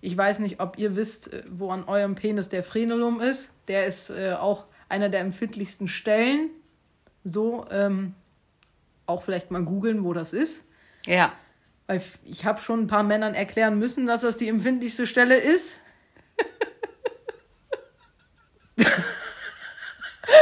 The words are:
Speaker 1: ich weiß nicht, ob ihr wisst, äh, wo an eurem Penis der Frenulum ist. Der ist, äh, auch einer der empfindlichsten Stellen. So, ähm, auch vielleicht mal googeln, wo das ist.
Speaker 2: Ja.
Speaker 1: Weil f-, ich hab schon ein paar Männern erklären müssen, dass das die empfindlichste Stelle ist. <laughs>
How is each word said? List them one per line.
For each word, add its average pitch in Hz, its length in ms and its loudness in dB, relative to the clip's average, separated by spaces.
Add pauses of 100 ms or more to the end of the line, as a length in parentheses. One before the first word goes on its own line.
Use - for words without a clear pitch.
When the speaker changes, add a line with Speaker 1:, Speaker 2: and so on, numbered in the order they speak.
Speaker 1:
ich 180 160 -6
weiß 202 220 2
nicht, 208 200 -4
ob 185 200 -6
ihr 202 180 -2
wisst, - 360 -6
äh, - 180 -12
wo 185 200 -8
an 185 140 -6
eurem 202 300 0
Penis 208 340 -2
der 180 160 -4
Frenulum 233 560 0
ist. 254 320 -2 (160)
Der 196 180 0
ist, 190 220 -8
äh, 190 240 -4
auch 202 320 -2 (240)
einer 202 220 0
der 190 100 0
empfindlichsten 196 680 -6
Stellen. 247 640 2 (760)
So, 220 480 -2
ähm, 196 440 0 (920)
auch 180 180 -2
vielleicht 180 280 -4
mal 180 120 -2
googeln, 202 400 0
wo 175 120 -2
das 165 180 -6
ist. 285 320 -4 (400)
Speaker 2:
Ja. 180 280 4 (540)
Speaker 1:
Weil 190 120 -2
f-, - 260 -12
ich - 220 -8
hab 214 160 0
schon 226 220 -2
ein - 20 -4
paar 214 160 2
Männern 214 320 0
erklären 214 440 0
müssen, 247 280 0
dass 233 160 0
das 226 160 0
die 226 100 -2
empfindlichste 233 580 0
Stelle 247 300 6
ist. 302 400 4 (3000)
<laughs> - 180 6 (1500)